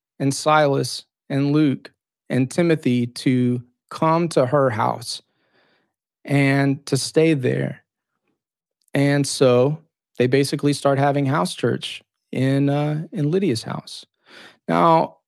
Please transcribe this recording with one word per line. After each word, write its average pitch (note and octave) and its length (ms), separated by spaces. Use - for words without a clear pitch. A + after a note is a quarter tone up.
and C3+ 160
Silas C#3+ 680
and C#3 240
Luke D3 400
and C3 220
Timothy D#3 560
to B2 560
come E3 400
to C#3 160
her C3+ 240
house A#2 520
and C#3 600
to C#3 100
stay D#3+ 380
there C3+ 500
and C#3+ 320
so C3 520
they B2 80
basically C#3+ 460
start C#3 260
having C#3+ 280
house E3+ 280
church - 480
in, C3+ 360
uh, D3+ 440
in D3 180
Lydia's F3 320
house. - 420
Now, E3 600